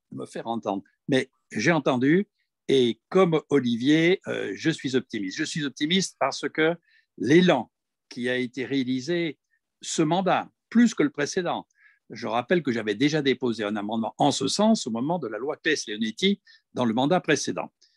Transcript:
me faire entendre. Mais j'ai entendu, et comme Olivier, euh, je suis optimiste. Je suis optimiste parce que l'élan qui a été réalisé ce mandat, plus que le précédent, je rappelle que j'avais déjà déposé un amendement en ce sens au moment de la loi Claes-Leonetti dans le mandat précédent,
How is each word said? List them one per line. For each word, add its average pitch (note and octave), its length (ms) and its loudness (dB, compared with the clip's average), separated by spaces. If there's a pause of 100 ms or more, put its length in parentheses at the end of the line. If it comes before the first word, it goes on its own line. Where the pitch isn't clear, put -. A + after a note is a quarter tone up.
(120)
me C3+ 160 -12
faire D#3+ 180 -12
entendre. A2 380 -4 (240)
Mais C3 240 0 (200)
j'ai A2 200 0
entendu, D3 560 2 (400)
et B2 420 2
comme F3 400 4
Olivier, C#3+ 800 2
euh, A2 260 -6
je G#2+ 160 -4
suis C3+ 260 -4
optimiste. G#2 400 -4
Je D#3 80 -6
suis D3+ 220 -6
optimiste D#3+ 540 -2
parce C3+ 280 -4
que D#3+ 280 0 (420)
l'élan D3+ 540 4 (360)
qui A#2+ 220 -6
a B2+ 80 -2
été B2+ 280 -4
réalisé C3+ 720 -2 (440)
ce - 220 -2
mandat, D#3+ 460 0 (200)
plus A3+ 240 4
que - 100 0
le C#3+ 60 4
précédent, D3+ 580 -4 (440)
je A2+ 160 -10
rappelle A#2+ 340 2
que C3 100 -2
j'avais G#2+ 240 0
déjà D3 260 2
déposé A#2+ 420 0
un G#2 120 -2
amendement G#2+ 420 -4
en C#3+ 140 4
ce C3+ 160 -2
sens G#3+ 380 2
au A#2+ 60 -6
moment C#3 260 -2
de C3+ 100 -6
la G#2+ 120 -8
loi C#3 180 -6
Claes-Leonetti B2 800 -2 (340)
dans B2 120 -2
le A2 80 0
mandat D3 260 2
précédent, G#2 540 -4 (240)